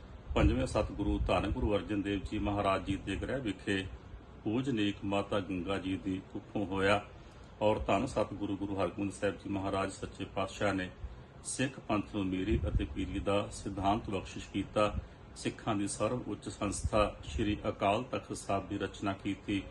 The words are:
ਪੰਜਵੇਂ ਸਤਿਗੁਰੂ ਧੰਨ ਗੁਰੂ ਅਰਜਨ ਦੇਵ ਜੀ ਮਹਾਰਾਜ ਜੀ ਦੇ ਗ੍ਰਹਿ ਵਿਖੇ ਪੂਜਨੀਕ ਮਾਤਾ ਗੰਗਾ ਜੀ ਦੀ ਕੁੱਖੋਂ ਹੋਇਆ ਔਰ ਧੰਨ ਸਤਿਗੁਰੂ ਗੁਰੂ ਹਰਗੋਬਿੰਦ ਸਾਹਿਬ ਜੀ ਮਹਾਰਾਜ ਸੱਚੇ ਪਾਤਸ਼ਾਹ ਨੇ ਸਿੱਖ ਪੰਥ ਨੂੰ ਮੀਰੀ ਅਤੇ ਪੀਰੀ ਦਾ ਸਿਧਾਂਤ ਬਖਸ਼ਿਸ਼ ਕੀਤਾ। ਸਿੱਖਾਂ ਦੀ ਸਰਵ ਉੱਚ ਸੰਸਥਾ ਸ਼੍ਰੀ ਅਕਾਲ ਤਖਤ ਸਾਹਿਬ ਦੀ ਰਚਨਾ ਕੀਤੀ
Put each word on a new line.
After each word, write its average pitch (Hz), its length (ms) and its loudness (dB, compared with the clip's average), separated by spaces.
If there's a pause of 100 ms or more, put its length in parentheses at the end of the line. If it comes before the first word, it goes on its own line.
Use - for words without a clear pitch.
(340)
ਪੰਜਵੇਂ 120 320 6
ਸਤਿਗੁਰੂ 104 600 2
ਧੰਨ 98 240 4
ਗੁਰੂ 113 240 2
ਅਰਜਨ 95 280 0
ਦੇਵ 101 180 0 (100)
ਜੀ 107 80 -2
ਮਹਾਰਾਜ 98 460 2
ਜੀ 95 120 0
ਦੇ 95 200 -2
ਗ੍ਰਹਿ 123 240 -2
ਵਿਖੇ 98 460 0 (580)
ਪੂਜਨੀਕ 110 600 2
ਮਾਤਾ 101 360 2
ਗੰਗਾ 95 380 0
ਜੀ 92 180 0
ਦੀ 95 240 -2 (120)
ਕੁੱਖੋਂ 104 340 -2
ਹੋਇਆ 98 380 4 (580)
ਔਰ 107 160 6
ਧੰਨ 101 280 4
ਸਤਿਗੁਰੂ 101 500 0
ਗੁਰੂ 101 200 -2
ਹਰਗੋਬਿੰਦ 95 360 0
ਸਾਹਿਬ 98 220 0
ਜੀ - 160 -8
ਮਹਾਰਾਜ 95 420 0
ਸੱਚੇ - 320 -8
ਪਾਤਸ਼ਾਹ 101 480 0
ਨੇ 92 180 0 (540)
ਸਿੱਖ - 360 -2
ਪੰਥ 107 340 0
ਨੂੰ 98 120 2
ਮੀਰੀ 95 420 2
ਅਤੇ 104 160 2
ਪੀਰੀ 95 340 -2
ਦਾ 101 340 2
ਸਿਧਾਂਤ 101 580 0
ਬਖਸ਼ਿਸ਼ 92 380 -6
ਕੀਤਾ। 101 460 2 (420)
ਸਿੱਖਾਂ - 400 -2
ਦੀ 101 120 0
ਸਰਵ 113 380 0
ਉੱਚ 104 220 -6
ਸੰਸਥਾ 104 760 2
ਸ਼੍ਰੀ 104 320 2 (120)
ਅਕਾਲ 101 340 4
ਤਖਤ 107 300 -4
ਸਾਹਿਬ 98 360 -2
ਦੀ 101 100 -2
ਰਚਨਾ 98 340 -2
ਕੀਤੀ 101 580 -2